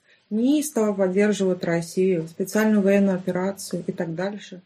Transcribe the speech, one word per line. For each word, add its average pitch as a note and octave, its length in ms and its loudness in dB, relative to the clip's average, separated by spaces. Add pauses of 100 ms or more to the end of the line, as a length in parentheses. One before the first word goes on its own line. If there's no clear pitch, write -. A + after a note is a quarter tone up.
(300)
неистово A#3 640 0
поддерживают F#3+ 680 2
Россию, E3+ 640 0
специальную G#3+ 540 0
военную G3 340 4
операцию F3+ 720 -4
и F#3 60 -2
так E3 220 -6
дальше, F#3+ 500 -8